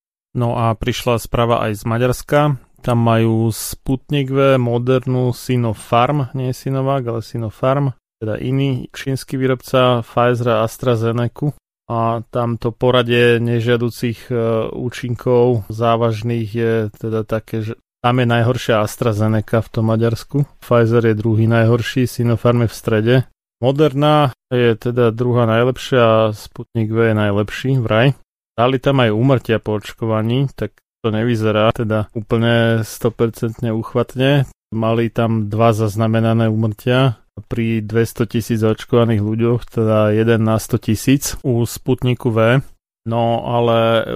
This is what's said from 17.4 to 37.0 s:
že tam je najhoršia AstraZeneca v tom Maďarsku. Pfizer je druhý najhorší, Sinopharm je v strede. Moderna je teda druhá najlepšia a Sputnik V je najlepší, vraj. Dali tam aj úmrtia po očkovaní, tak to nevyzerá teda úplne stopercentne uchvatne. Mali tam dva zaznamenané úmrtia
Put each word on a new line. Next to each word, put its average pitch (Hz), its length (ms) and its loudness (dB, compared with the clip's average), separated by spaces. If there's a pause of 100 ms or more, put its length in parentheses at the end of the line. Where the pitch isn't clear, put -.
že 113 80 -8 (320)
tam 127 160 2
je 117 80 2
najhoršia 117 560 2
AstraZeneca 110 800 -2
v - 80 -20
tom 110 160 0
Maďarsku. 113 560 -2 (160)
Pfizer 117 480 2
je 107 80 2
druhý 110 320 2
najhorší, 117 560 2
Sinopharm 120 600 0
je 101 40 0
v - 80 -12
strede. 110 380 2 (500)
Moderna 147 640 2 (240)
je 120 240 2
teda 120 320 0
druhá 120 400 0
najlepšia 123 560 2
a 110 320 4
Sputnik 110 560 -6
V 113 160 2
je 107 80 2
najlepší, 107 640 -2
vraj. 113 320 2 (400)
Dali 127 240 0
tam 139 240 2
aj 117 80 4
úmrtia 113 480 2
po 107 160 -6
očkovaní, 113 800 -4
tak - 320 -10 (200)
to 110 80 0
nevyzerá 110 560 0
teda 110 480 -2
úplne 117 640 2
stopercentne 113 960 -4
uchvatne. 127 720 -2 (240)
Mali 113 400 -2
tam 110 400 -2
dva 117 160 4
zaznamenané 113 800 0
úmrtia 113 720 0 (240)